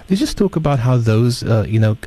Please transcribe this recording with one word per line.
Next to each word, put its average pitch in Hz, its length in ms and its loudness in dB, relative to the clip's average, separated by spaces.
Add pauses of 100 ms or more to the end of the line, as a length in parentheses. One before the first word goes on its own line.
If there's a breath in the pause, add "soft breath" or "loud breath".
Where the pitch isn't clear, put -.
(100)
Let's 196 100 0
just 294 160 -4
talk 196 180 0
about 147 260 0
how 127 180 2
those, 117 440 0
uh, 110 240 0
you 110 140 0
know, 107 160 2 (100)